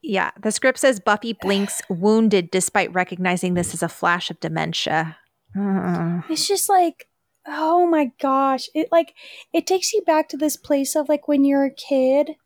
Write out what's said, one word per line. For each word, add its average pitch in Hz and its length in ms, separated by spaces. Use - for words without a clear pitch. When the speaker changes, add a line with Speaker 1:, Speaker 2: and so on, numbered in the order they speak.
Speaker 1:
Yeah, 190 280
the 214 100
script 262 300
says 262 180
Buffy 214 360
blinks, 196 500
<sighs> - 40
wounded 202 600
despite 185 420
recognizing 180 640
this 175 200
as - 80
a 170 60
flash 175 420
of 170 100
dementia. 160 760
Uh. 180 720
Speaker 2:
It's 311 200
just 392 200
like, 359 380
oh 320 400
my 302 240
gosh. 269 540
It, 311 160
like, 330 240
it 330 160
takes 370 240
you 415 100
back 311 280
to 302 60
this 294 200
place 277 400
of, 294 120
like, 294 200
when 285 160
you're 277 220
a 269 40
kid 277 600